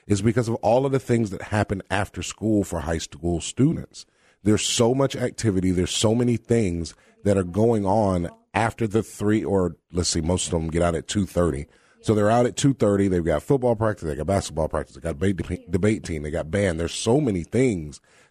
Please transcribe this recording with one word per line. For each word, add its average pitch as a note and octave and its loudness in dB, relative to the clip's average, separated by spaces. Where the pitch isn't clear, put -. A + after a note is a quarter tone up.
is G2 0
because A2+ 0
of A#2 -2
all B2 2
of C#3 0
the C3+ 0
things A#2 0
that F#2 -10
happen G#2 -2
after F#2 -2
school G#2 0
for E2+ -6
high E2 -2
school D#2+ -4
students. - -2
There's G#2 2
so A#2+ 2
much C3+ 0
activity. F#2+ 0
There's F2 0
so A2 2
many A#2+ 2
things F2+ -2
that G2 4
are F#2+ 2
going G#2 2
on F#2+ 2
after A2 -2
the G#2 0
three, G#2 0
or F2+ 0
let's F2 -2
see, E2+ -2
most F2 0
of - -6
them D#2+ -2
get E2+ 0
out F2 2
at C#2+ -6
two G2+ -2
thirty. D#2 0
So A2 2
they're G#2 4
out A#2+ 4
at G2+ -4
two C#3 2
thirty. G2+ 2
They've F2 0
got D#2 0
football B2 0
practice. G#2 -2
They C#2 -4
got D2+ -6
basketball D#2+ -2
practice. - -6
They C2+ -16
got D#2 -6
debate, F2+ -4
debate F#2+ 0
team. D#2 -8
They D2+ -8
got D#2 -6
band. F#2 0
There's E2+ -4
so B2 2
many G2 -2
things F#2+ -2